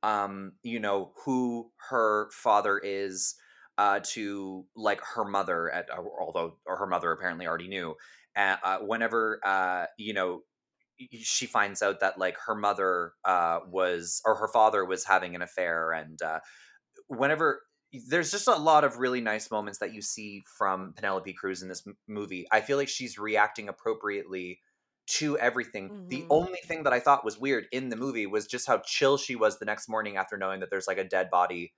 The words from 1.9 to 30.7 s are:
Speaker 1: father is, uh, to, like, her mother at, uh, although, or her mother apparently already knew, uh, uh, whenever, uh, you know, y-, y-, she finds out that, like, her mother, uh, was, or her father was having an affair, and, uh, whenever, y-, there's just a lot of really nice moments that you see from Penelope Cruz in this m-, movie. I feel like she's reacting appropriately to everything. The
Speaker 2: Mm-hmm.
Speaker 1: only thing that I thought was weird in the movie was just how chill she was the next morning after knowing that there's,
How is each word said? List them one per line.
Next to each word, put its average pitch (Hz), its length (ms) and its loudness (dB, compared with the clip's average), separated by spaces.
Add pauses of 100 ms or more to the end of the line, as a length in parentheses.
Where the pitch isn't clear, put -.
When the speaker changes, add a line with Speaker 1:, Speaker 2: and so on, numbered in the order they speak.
Speaker 1:
father 104 460 4
is, 98 580 -4 (420)
uh, 101 260 4
to, 98 640 -6 (100)
like, 104 260 0
her - 240 -4
mother 90 460 0
at, 87 180 -6
uh, 87 120 -8 (180)
although, 82 460 -4
or 92 120 -2
her 101 100 -2
mother 85 240 2
apparently 87 360 -2
already 85 200 -4
knew, 90 280 -6 (400)
uh, 98 280 4
uh, 95 160 0
whenever, 113 680 0
uh, 92 400 2 (120)
you 107 160 -6
know, 92 300 -2 (560)
y-, 131 140 -18
y-, 117 100 -16
she - 240 0
finds 101 340 0
out 98 200 0
that, 95 180 2
like, 92 180 -2 (100)
her 110 80 0
mother, 95 580 0 (120)
uh, 85 420 2
was, 90 580 0
or 110 100 6
her 107 140 -2
father 110 360 6
was 92 200 -2
having 90 300 4
an 87 60 -6
affair, 82 520 -2
and, 78 280 -8
uh, 80 180 -4 (680)
whenever, 143 560 0 (300)
y-, 127 160 -14
there's 160 220 2
just 208 160 -2
a 233 80 6
lot 151 280 6
of 123 140 2
really 127 240 0
nice 107 300 -2
moments 104 280 -4
that 104 140 -4
you 104 80 -12
see 101 420 -8 (140)
from 95 360 -2
Penelope 95 400 -4
Cruz 92 280 -6
in 92 80 -12
this 90 180 -10
m-, 101 100 -16 (100)
movie. 95 440 -8
I 107 100 6
feel 139 160 0
like 135 120 0
she's 123 300 -8
reacting 104 500 2
appropriately 98 920 -6 (460)
to 151 320 -2
everything. 117 540 -2 (160)
The 127 160 -6
Speaker 2:
Mm-hmm. - 60 2
Speaker 1:
only 175 360 4
thing 160 160 -6
that 135 100 4
I 123 60 4
thought 135 260 6
was 104 140 -4
weird 127 320 0
in 131 180 -4
the 117 60 -4
movie 117 320 -4
was 104 200 -2
just - 200 -6
how 117 120 4
chill 139 380 2
she 135 180 -4
was 107 240 2
the 107 60 -8
next 107 240 -4
morning 107 280 -2
after 98 200 -4
knowing 95 240 -2
that 92 80 -8
there's, 95 180 -2